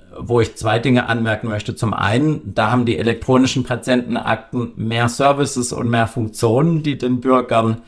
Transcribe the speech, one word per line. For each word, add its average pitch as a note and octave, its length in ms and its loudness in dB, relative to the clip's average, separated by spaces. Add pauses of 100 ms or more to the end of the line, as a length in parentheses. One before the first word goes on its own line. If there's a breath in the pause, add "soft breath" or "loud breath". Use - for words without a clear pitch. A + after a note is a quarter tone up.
(160)
Wo A#2 240 0
ich A2 140 0
zwei G#2+ 240 0
Dinge B2 300 2
anmerken A2+ 400 -2
möchte. G#2 260 -6
Zum G#2 180 -2
einen, A#2+ 640 0
da G#2+ 160 2
haben B2 140 2
die A2+ 140 0
elektronischen B2+ 680 2
Patientenakten A#2+ 1120 -2
mehr A#2 320 0
Services C#3 640 0
und A#2+ 180 -2
mehr A#2 160 2
Funktionen, B2 760 0
die C#3+ 120 -2
den B2+ 240 -2
Bürgern, A#2 680 2